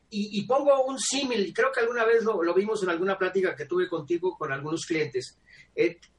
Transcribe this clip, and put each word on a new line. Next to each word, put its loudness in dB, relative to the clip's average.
y, -4
y -4
pongo 4
un -6
símil, -2
creo 2
que -4
alguna 0
vez 4
lo, 0
lo 2
vimos 2
en 0
alguna 0
plática 0
que -8
tuve 0
contigo -4
con -4
algunos -4
clientes. -4
Eh, 0